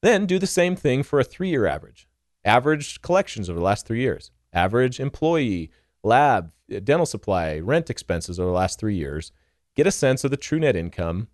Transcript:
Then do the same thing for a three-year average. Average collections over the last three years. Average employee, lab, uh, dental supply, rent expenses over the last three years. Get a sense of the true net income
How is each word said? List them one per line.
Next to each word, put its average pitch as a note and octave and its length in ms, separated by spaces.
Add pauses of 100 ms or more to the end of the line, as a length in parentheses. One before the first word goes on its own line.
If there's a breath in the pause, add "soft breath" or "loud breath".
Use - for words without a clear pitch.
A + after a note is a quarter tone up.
Then G#3 240
do F#3 140
the F#3 80
same F3+ 280
thing C#3 280
for D3 160
a C3 40
three-year D#3 440
average. - 400 (360)
Average C#3 600
collections E3+ 460
over E2+ 100
the F2 60
last G2+ 200
three A#2 160
years. A#2 300 (220)
Average A2+ 460
employee, C3+ 720 (340)
lab, A2 480 (220)
uh, G#2 60
dental C#3+ 260
supply, E2+ 540
rent C#3 300
expenses F2 500
over F2+ 80
the F2+ 80
last F#2 240
three G#2+ 160
years. D2+ 360 (440)
Get D#3 100
a G3 60
sense C3 320
of C3 80
the C#3+ 60
true - 220
net C#3 160
income E2+ 580